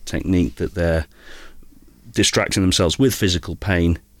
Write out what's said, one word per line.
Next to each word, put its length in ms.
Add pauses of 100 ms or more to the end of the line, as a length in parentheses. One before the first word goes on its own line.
technique 500
that 180
they're 320 (1080)
distracting 520
themselves 340
with 160
physical 420
pain, 440 (200)